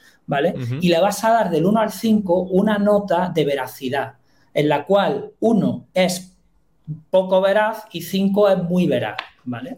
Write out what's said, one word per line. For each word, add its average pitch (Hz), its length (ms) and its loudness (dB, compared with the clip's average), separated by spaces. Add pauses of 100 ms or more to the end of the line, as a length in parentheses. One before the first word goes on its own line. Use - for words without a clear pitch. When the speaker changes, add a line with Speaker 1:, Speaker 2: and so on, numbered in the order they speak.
(260)
Speaker 1:
¿vale? 147 320 -2
Speaker 2:
Ujú. 123 220 -6
Speaker 1:
Y 175 80 0
le 165 140 4
vas 196 240 0
a 226 60 4
dar 214 180 2
del 160 160 0
uno 220 160 2
al 208 100 -2
cinco 190 520 0
una 202 340 2
nota 190 580 0
de 156 80 2
veracidad, 135 720 -4 (400)
en 151 160 2
la 147 160 0
cual 180 460 0 (100)
uno 214 520 0
es - 380 -2 (800)
poco 190 320 2
veraz 214 500 0
y 170 100 -8
cinco 196 460 2
es 190 160 4
muy 175 240 0
veraz, 120 300 -2 (260)
¿vale? 123 340 -10